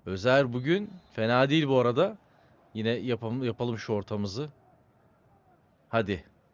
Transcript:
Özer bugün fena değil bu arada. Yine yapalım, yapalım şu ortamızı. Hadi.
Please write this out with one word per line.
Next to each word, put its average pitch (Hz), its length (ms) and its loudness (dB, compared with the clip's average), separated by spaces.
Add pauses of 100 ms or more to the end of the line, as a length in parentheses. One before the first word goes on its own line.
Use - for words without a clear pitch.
Özer 120 460 2
bugün 170 380 -2 (220)
fena 120 360 2
değil 151 200 2
bu 131 100 4
arada. 131 380 2 (580)
Yine 110 160 -2
yapalım, 117 540 -4
yapalım 120 340 -2
şu 113 140 -6
ortamızı. 104 560 -4 (1400)
Hadi. 101 360 -2 (280)